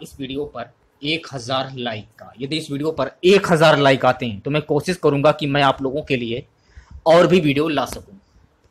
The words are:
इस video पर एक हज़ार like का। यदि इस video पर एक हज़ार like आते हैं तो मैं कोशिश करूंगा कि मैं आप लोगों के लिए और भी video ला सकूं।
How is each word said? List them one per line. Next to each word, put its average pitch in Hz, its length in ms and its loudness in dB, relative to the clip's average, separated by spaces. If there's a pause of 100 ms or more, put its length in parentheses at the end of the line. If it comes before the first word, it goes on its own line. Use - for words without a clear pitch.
इस - 180 -20
video 135 260 -8
पर 123 240 -14 (320)
एक 156 300 -6
हज़ार 131 420 -6
like 117 340 -10 (100)
का। - 220 -20
यदि 139 160 -8
इस 156 140 -8
video 143 200 -4
पर 135 200 -4 (140)
एक 196 280 4
हज़ार 156 260 4
like 135 260 2
आते 127 220 0
हैं 104 140 -8
तो 143 100 -8
मैं 151 120 -2
कोशिश 151 340 -4
करूंगा 143 360 2
कि 151 140 -4
मैं 139 160 0
आप 135 200 2
लोगों 135 200 -6
के 139 140 -2
लिए 120 280 -6 (600)
और 170 200 6
भी 175 140 4
video 147 280 0
ला 139 180 -2
सकूं। - 300 -14 (540)